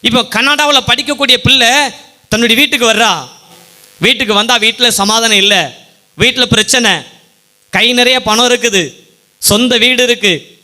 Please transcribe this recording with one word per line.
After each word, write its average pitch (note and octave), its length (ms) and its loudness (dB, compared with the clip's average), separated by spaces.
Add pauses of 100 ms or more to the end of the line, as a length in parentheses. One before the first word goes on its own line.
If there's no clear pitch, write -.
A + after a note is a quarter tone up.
இப்ப A#3 200 0
கனடாவுல C#4+ 640 0
படிக்கக்கூடிய B3+ 500 0
பிள்ளை A#3+ 320 2 (600)
தன்னுடைய A#3 320 0
வீட்டுக்கு C4+ 320 0
வர்றா. G3 360 -2 (720)
வீட்டுக்கு G#3+ 360 0
வந்தா A#3 240 0
வீட்டுல A3+ 300 0
சமாதானம் A3 480 0
இல்ல, F#3+ 400 0 (420)
வீட்டுல B3 240 0
பிரச்சனை. A3+ 480 0 (800)
கை A3 220 0
நிறைய B3 300 2
பணம் A3+ 260 0
இருக்குது, G3+ 460 -2 (440)
சொந்த A#3+ 380 0
வீடு B3 260 2
இருக்கு G#3 600 -2